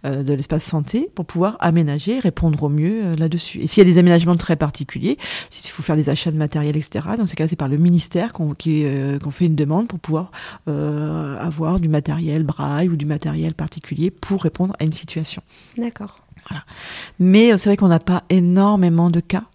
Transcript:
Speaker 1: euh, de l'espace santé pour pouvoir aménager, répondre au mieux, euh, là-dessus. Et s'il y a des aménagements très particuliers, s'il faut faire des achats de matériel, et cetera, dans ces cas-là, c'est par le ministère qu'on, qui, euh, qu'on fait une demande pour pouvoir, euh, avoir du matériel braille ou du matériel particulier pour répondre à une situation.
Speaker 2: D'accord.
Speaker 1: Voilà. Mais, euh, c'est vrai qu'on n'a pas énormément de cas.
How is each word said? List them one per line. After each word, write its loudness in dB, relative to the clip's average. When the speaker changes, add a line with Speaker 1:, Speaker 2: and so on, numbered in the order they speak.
Speaker 1:
euh, -4
de 0
l'espace -2
santé -2
pour -6
pouvoir -2
aménager, 2
répondre 0
au 0
mieux, 0
euh, -2
là-dessus. -2
Et -2
s'il 2
y 8
a 6
des 6
aménagements 4
très -2
particuliers, -4
s'il -12
faut -12
faire -2
des 0
achats -2
de -4
matériel, -2
et -2
cetera, -6
dans -2
ces -6
cas-là, 0
c'est -4
par -4
le 0
ministère 2
qu'on, -4
qui, 0
euh, -2
qu'on -6
fait 0
une 2
demande 0
pour -10
pouvoir, -4
euh, -4
avoir -2
du 0
matériel 0
braille -2
ou 0
du -4
matériel -4
particulier -4
pour -4
répondre -2
à -2
une 0
situation. -8
Speaker 2:
D'accord. -10
Speaker 1:
Voilà. -10
Mais, 8
euh, 4
c'est 2
vrai 4
qu'on 4
n'a 6
pas 0
énormément 4
de 2
cas. -4